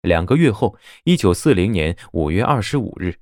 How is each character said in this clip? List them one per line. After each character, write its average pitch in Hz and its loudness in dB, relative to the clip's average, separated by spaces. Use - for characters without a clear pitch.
两 87 0
个 123 2
月 156 4
后， 104 -4
一 175 2
九 98 2
四 113 2
零 95 2
年 82 -2
五 78 -2
月 95 0
二 139 0
十 143 -4
五 117 -6
日 90 -6